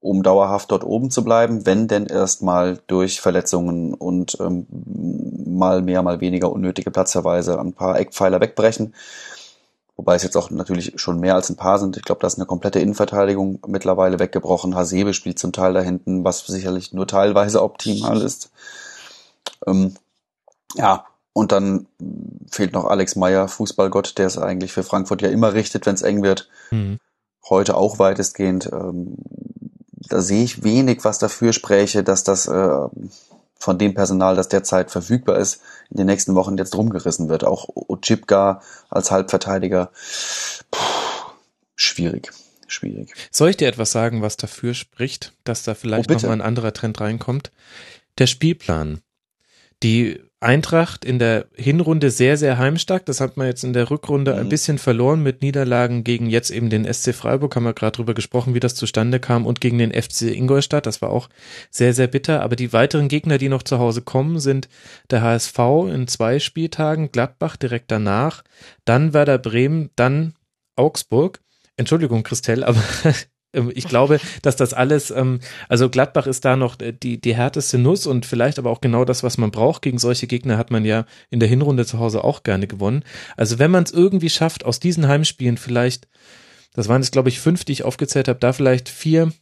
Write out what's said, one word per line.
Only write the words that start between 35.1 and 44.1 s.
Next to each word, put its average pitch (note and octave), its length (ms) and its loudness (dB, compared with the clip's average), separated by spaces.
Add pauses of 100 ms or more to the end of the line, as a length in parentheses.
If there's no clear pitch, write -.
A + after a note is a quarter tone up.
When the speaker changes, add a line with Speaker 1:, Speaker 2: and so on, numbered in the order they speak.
Speaker 1:
ist, - 240 -2 (260)
in - 80 -10
den G2 100 2
nächsten G2 280 2
Wochen F#2+ 240 2
jetzt F#2 180 -4
rumgerissen F2+ 540 -2
wird. D#2+ 140 0
Auch - 300 0
Otschipka G2 840 2 (300)
als - 200 -2
Halbverteidiger. F#2+ 800 0 (800)
Puh, - 100 -6 (920)
schwierig, - 560 -2 (360)
schwierig. - 480 -12 (160)
Speaker 2:
Soll D#3+ 200 4
ich G3 60 0
dir D3 120 2
etwas A2+ 220 -2
sagen, A2+ 300 0